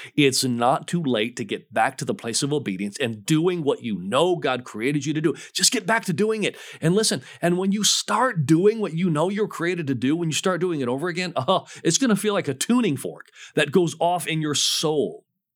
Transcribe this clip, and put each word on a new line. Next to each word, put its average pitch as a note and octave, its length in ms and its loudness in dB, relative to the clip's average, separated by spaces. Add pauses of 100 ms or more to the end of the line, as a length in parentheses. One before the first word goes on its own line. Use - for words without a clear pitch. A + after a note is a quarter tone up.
(160)
It's C#3 280 4
not B2 440 2
too F3 140 -2
late B2 360 -2
to B2 60 -6
get G2+ 300 -8
back A#2 240 0
to C3+ 80 -8
the B2 80 -2
place A#2 300 -4
of C#3+ 100 -2
obedience G2+ 460 -4
and A2+ 260 -6
doing E3 380 2
what C3 180 0
you A2 160 -4
know C3+ 380 2
God B2+ 300 -2
created C3+ 420 -2
you D3+ 80 -2
to D#3 60 -2
do. D#3+ 120 2 (180)
Just - 200 0
get F#3+ 160 -2
back A3 180 2
to F3+ 80 -4
doing G#3+ 300 0
it. C3+ 140 -2 (220)
And E3 140 2
listen, G#3 300 0 (180)
and F3 160 2
when F#3+ 140 0
you G#3 120 0
start G#3 640 0
doing F#3+ 340 4
what E3+ 140 -4
you F3 160 0
know D#3+ 200 2
you're G#3 180 0
created E3+ 400 -4
to C3+ 80 0
do, B2+ 200 0
when E3+ 140 -2
you C#3+ 60 -2
start F3+ 260 0
doing E3+ 200 -2
it A#2+ 60 -2
over C#3 200 -2
again, F3+ 260 -4
<laughs> - 20 -20
oh, E3 300 0 (180)
it's E3 140 2
gonna A#3 180 4
feel G3+ 200 0
like E3+ 120 0
a C3+ 60 0
tuning G#3 440 0
fork - 320 -10 (260)
that D3 160 2
goes E3 280 4
off F3 280 0
in D#3+ 160 -2
your D3 100 -2
soul. C#3+ 720 0 (300)